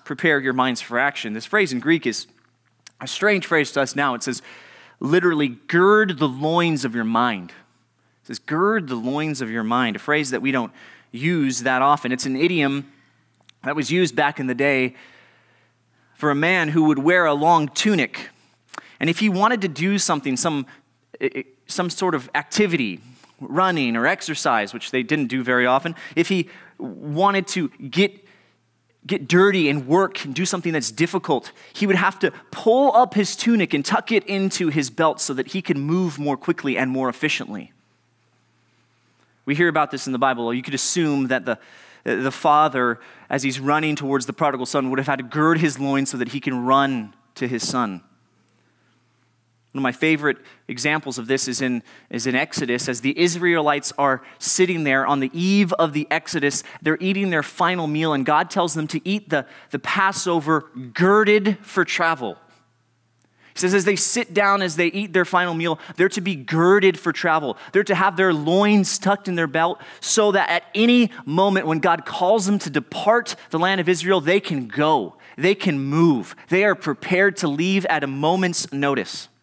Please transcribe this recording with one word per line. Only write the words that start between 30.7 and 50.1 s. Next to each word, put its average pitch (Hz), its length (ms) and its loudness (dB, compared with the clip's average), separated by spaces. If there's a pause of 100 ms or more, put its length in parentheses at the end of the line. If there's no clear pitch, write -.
that's 143 180 -2
difficult, 151 640 -2 (220)
he - 120 -2
would 190 120 4
have 190 220 0
to 180 120 2 (200)
pull 247 440 4
up 233 180 6
his 202 220 0
tunic 220 380 2
and 147 100 0
tuck - 260 -2
it 214 140 2
into 190 460 -2
his 143 200 0
belt 156 300 0
so - 140 -2
that 131 160 -4
he 190 120 -4
could 165 160 -2
move 156 400 -2
more 143 200 -2
quickly 139 400 -2
and 131 120 0
more 131 200 -2
efficiently. - 640 -6 (1700)
We 143 80 -2
hear 170 140 2
about 151 240 0
this 139 160 -6
in 131 60 -4
the 123 60 -4
Bible. 120 340 0
You 127 80 -4
could 135 140 -6
assume 143 520 0
that 127 160 -2
the 117 160 -4 (560)
the 131 160 -2
father, 135 680 2 (300)
as 131 140 -2
he's 131 160 -4
running 151 360 0
towards 135 300 -2
the 127 80 -8
prodigal 135 320 -2
son, 131 240 -2
would 131 100 -2
have 135 80 -4
had 139 120 -2
to 131 40 -10
gird 151 360 0
his 143 200 0
loins 139 300 -2
so 135 80 -6
that 120 120 -4
he 139 100 -8
can 127 260 -4
run 131 480 0 (220)
to 127 120 -4
his 120 200 -4
son. 110 340 -4 (1700)
One 139 100 -6
of - 20 0
my 127 80 0
favorite 147 460 0 (300)